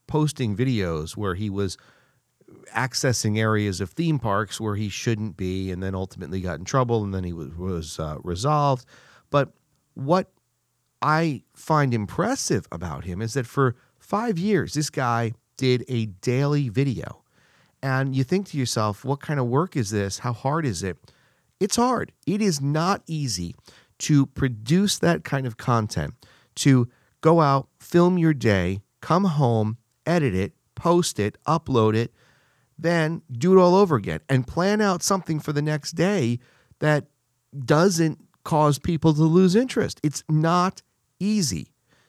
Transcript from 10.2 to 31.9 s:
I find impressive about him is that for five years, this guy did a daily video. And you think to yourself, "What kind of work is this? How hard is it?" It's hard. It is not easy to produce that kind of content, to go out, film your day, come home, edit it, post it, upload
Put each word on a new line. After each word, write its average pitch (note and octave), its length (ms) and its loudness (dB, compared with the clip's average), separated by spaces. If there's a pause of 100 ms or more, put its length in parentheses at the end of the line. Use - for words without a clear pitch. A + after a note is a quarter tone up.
I D3+ 420 0 (120)
find D3 400 2
impressive D#3 800 -2
about E2 320 -8
him F2+ 160 -8
is A2+ 140 -6
that B2+ 120 -4
for C3 300 0 (220)
five G#3 400 -4
years, F3 360 0
this D3 160 -2
guy A#2 440 -2 (220)
did B2+ 320 0
a A#2 180 -2
daily C3 640 -2
video. A2+ 540 -4 (600)
And C3+ 340 -2
you C3+ 80 2
think F#3 240 -2
to D3+ 100 -6
yourself, A2 460 -2
"What C#3 160 -4
kind D3 180 -4
of B2+ 80 0
work C#3+ 300 -2
is G#2 140 -2
this? G2+ 300 -2
How B2 120 -4
hard D3 320 -4
is F#2+ 180 -4
it?" F2+ 140 -6 (640)
It's G3+ 160 -2
hard. A#3+ 360 0 (140)
It G3+ 140 -2
is F3+ 200 0
not D#3 460 -2
easy A#2 480 -6 (440)
to C#3 280 4
produce C#3 720 -2
that E3 260 0
kind C3+ 220 -4
of A2+ 100 -8
content, G#2+ 580 -2 (420)
to B2+ 320 4 (320)
go E3 200 6
out, C#3 280 2 (100)
film F3 400 4
your D#3+ 160 4
day, G2+ 460 2 (200)
come F3+ 240 2
home, A#2 520 2 (300)
edit D3+ 280 2
it, F#2 200 -2 (200)
post F3 440 0
it, G#2 280 -2
upload B2+ 480 2